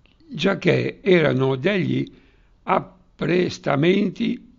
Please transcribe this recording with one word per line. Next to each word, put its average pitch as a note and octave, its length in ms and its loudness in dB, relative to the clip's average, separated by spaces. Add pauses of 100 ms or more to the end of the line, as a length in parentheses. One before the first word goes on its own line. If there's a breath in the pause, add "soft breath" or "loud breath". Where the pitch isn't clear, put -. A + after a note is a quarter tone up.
(260)
giacché D#3+ 760 -2
erano C3+ 540 2
degli C#3 560 -2 (520 soft breath)
apprestamenti F3+ 2000 -2